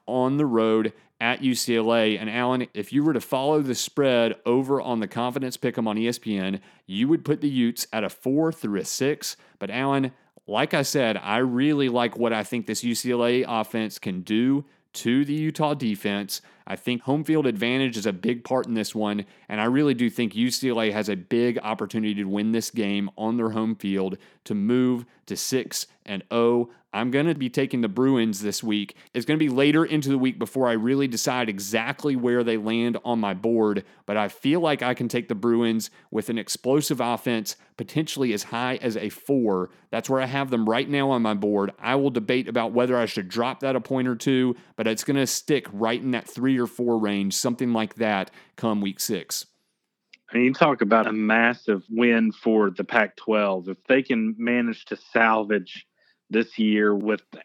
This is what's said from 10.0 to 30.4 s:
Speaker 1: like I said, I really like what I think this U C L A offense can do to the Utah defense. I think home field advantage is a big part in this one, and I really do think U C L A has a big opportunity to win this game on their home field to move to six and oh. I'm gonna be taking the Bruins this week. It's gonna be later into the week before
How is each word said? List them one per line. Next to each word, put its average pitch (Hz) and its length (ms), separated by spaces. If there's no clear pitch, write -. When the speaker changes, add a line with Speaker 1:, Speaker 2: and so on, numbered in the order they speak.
Speaker 1:
like 120 280
I 151 80
said, 123 340
I 101 220
really 131 500
like 120 300
what 117 160
I 107 100
think 117 240
this 110 160
U 120 100
C 123 180
L 120 140
A 123 180
offense 110 540
can 92 240
do 127 440
to 123 300
the 143 100
Utah 156 400
defense. 104 680
I 98 80
think 123 280
home 147 200
field 156 240
advantage 120 480
is 104 100
a 104 80
big 113 300
part 127 240
in 120 60
this 107 200
one, 104 320
and 107 100
I 107 60
really 139 280
do 120 160
think 104 260
U 120 160
C 131 180
L 113 120
A 110 100
has 104 160
a 107 80
big 117 440
opportunity 107 560
to 101 100
win 104 260
this 113 180
game 101 480
on 110 200
their 113 140
home 110 240
field 95 420
to - 100
move 120 520
to 101 100
six - 500
and 98 160
oh. 120 380
I'm 120 140
gonna 147 240
be 131 160
taking 135 320
the 113 60
Bruins 113 560
this 101 180
week. 104 340
It's 120 100
gonna 156 140
be 151 100
later 143 340
into 147 260
the 139 100
week 127 180
before 120 300